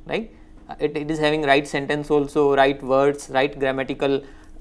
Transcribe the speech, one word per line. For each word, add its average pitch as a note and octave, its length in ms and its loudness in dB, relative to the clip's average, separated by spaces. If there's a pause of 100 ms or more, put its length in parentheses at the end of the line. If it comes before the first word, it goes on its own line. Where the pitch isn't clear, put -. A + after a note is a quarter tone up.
right? A3 260 -6 (380)
Uh, C#3 80 -10
it, D3 180 -4
it D3 140 -6
is D#3+ 80 -2
having D#3 240 2
right C#3+ 240 4
sentence D3 420 -4
also, C#3+ 460 2
right C#3 280 4
words, C#3 480 0
right C#3 280 -2
grammatical, C3+ 640 -2 (380)